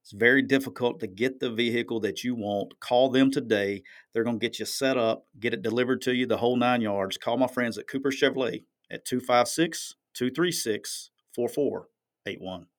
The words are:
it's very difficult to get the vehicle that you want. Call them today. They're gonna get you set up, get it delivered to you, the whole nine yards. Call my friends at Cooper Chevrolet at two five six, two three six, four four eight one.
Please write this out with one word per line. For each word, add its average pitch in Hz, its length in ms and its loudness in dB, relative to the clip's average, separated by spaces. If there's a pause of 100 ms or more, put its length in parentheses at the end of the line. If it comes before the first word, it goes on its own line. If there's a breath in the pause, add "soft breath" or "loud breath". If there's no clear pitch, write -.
it's - 120 -20
very 120 300 6
difficult 135 580 0
to 110 60 -8
get 110 340 -4
the 127 100 -2
vehicle 117 500 0
that 101 240 -4
you 123 100 -2
want. 101 460 -4
Call 127 300 4
them 135 200 6
today. 104 520 0 (300 loud breath)
They're 113 120 0
gonna 117 140 -2
get 110 200 -4
you 107 60 -6
set 131 320 -2
up, 113 300 0 (120)
get 113 160 -2
it 101 80 -8
delivered 120 400 0
to 127 120 0
you, 127 120 0
the 107 120 0
whole 120 180 2
nine 123 240 2
yards. 101 380 -2
Call 120 180 -2
my 127 100 2
friends 120 320 -2
at - 100 -12
Cooper 135 220 -2
Chevrolet 131 540 0 (260)
at - 140 -12
two 123 160 -2
five 123 260 4
six, - 480 -4 (200)
two 127 160 -2
three 170 220 0
six, - 580 -6 (240)
four 120 140 0
four 113 400 -2 (380)
eight 98 140 -8
one. 92 260 -10 (120)